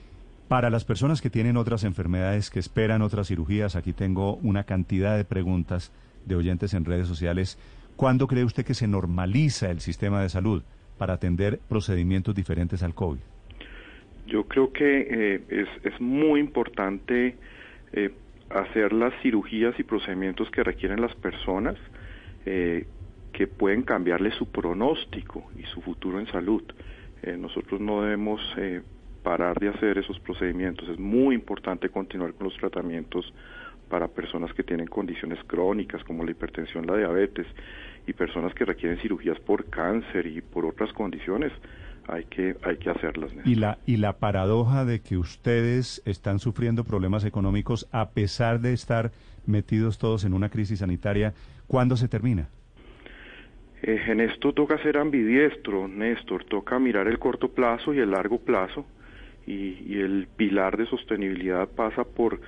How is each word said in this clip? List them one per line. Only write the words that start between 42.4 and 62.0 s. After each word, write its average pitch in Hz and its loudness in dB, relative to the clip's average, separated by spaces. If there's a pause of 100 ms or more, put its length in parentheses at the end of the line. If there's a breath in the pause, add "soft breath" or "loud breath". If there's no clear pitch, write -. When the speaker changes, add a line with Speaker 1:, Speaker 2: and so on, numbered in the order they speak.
Speaker 2:
hay 87 -2
que - -4
hacerlas, 80 -4
Néstor. - 2
Speaker 1:
Y 120 6
la, 107 2
y 123 4
la 104 4
paradoja 113 2
de 117 0
que - -2
ustedes 120 0
están 101 -2
sufriendo 117 0
problemas 101 0
económicos 104 0
a 110 0
pesar 117 2
de 120 2
estar 117 0 (340 soft breath)
metidos 107 2
todos 110 0
en 95 2
una 95 2
crisis 104 -2
sanitaria, 101 0 (340 soft breath)
¿cuándo 127 4
se 120 2
termina? 107 0 (1400 loud breath)
Speaker 2:
Eh, 110 2
en 110 4
esto 117 2
toca 151 2
ser 147 4
ambidiestro, 123 4
Néstor. 104 -2
Toca 107 0
mirar 104 4
el 120 2
corto 123 0
plazo 120 2
y 143 2
el 107 4
largo 98 2
plazo. 113 -2 (600 loud breath)
Y, 98 -6
y 101 0
el 95 0
pilar 98 4
de 110 2
sostenibilidad 95 0
pasa 117 0